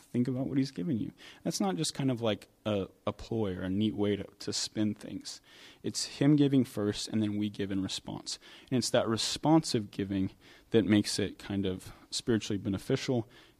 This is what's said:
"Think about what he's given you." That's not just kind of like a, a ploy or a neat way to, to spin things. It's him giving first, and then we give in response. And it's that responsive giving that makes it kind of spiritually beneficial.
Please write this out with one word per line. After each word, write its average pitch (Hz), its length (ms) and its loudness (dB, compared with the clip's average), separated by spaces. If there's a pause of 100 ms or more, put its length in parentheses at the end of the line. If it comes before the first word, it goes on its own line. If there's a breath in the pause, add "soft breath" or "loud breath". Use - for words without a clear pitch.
(120)
"Think 123 160 0
about 131 200 -4
what 139 100 -2
he's 135 140 0
given 175 260 -2
you." - 140 -4 (320 loud breath)
That's 180 180 -2
not 185 140 0
just 160 180 -4
kind 135 160 -2
of 120 100 0
like 107 280 -2 (180)
a, 101 220 -2 (180)
a 104 80 -2
ploy 107 420 -2
or 92 60 -6
a 92 80 -4
neat 104 260 2
way 101 200 2
to, 92 100 -4 (140)
to - 120 -8
spin 107 440 -2
things. - 440 -12 (440 loud breath)
It's - 220 -4
him 147 300 4
giving 139 300 6
first, - 420 -2
and 110 140 0
then 104 160 0
we 104 120 0
give 101 220 -4
in 95 120 0
response. - 560 -8 (320 loud breath)
And 127 80 2
it's - 100 0
that 104 180 2
responsive 120 840 2
giving 98 400 -2 (400 loud breath)
that 110 140 6
makes 104 340 4
it 98 180 -4
kind 98 300 -4
of 92 260 -6 (160)
spiritually 110 480 0
beneficial. 113 720 0 (300 loud breath)